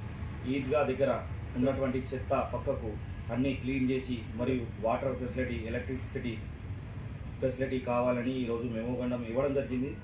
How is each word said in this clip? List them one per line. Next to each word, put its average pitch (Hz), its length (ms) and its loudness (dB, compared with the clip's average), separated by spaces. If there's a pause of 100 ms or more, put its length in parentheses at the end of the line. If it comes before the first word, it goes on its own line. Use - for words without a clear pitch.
(480)
ఈద్గా 139 340 2
దగ్గర 127 440 2 (300)
ఉన్నటువంటి 131 420 4
చెత్త 127 560 0
పక్కకు 117 360 0 (420)
అన్నీ 127 220 2
క్లీన్ 127 360 2
చేసి, 127 320 0 (120)
మరియు 123 320 0 (140)
వాటర్ 123 380 2
ఫెసిలిటీ, 120 480 -2
ఎలక్ట్రిసిటీ 120 720 -2 (1000)
ఫెసిలిటీ 131 380 2
కావాలని 123 540 2 (100)
ఈరోజు 117 200 0
మెమోరాండం 120 600 0
ఇవ్వడం 135 300 2
జరిగింది. 127 500 0